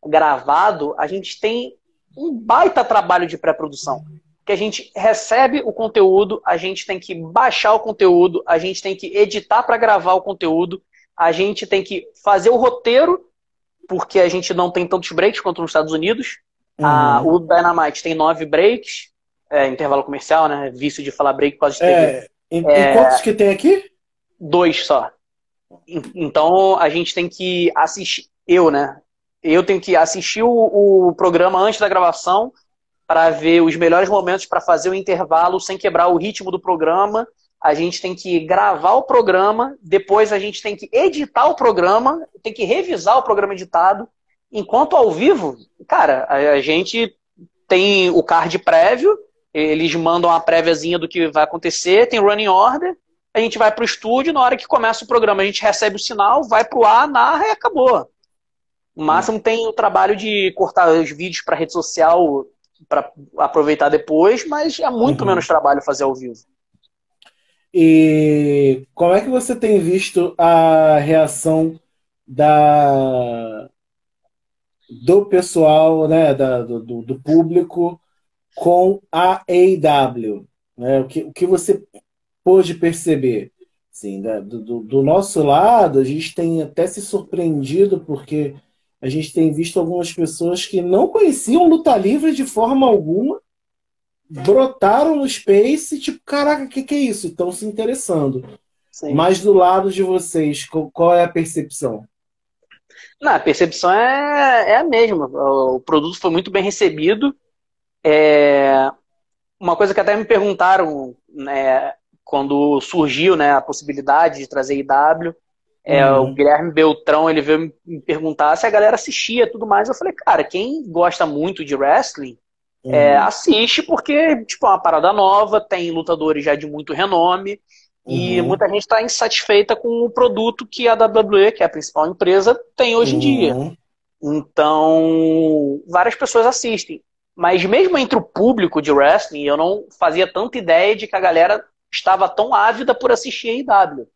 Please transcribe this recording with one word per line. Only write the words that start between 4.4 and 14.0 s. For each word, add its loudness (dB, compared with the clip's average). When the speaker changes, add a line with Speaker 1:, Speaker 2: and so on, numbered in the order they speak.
Speaker 1:
Que -2
a 0
gente -8
recebe 0
o -6
conteúdo, 2
a 0
gente -10
tem -8
que -14
baixar 0
o 0
conteúdo, 2
a 0
gente -6
tem -8
que -14
editar 0
pra -2
gravar 2
o 0
conteúdo, -4
a 2
gente -4
tem -2
que -10
fazer 2
o 4
roteiro, 0
porque -2